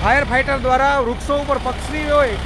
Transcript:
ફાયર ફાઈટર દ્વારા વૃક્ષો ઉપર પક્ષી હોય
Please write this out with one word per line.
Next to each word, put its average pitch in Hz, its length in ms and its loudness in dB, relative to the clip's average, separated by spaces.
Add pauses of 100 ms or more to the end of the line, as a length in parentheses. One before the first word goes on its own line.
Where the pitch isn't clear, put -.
ફાયર 269 260 4
ફાઈટર 269 340 0
દ્વારા 262 320 2 (120)
વૃક્ષો 247 340 -4
ઉપર 277 240 -2
પક્ષી 302 460 -6
હોય 277 340 2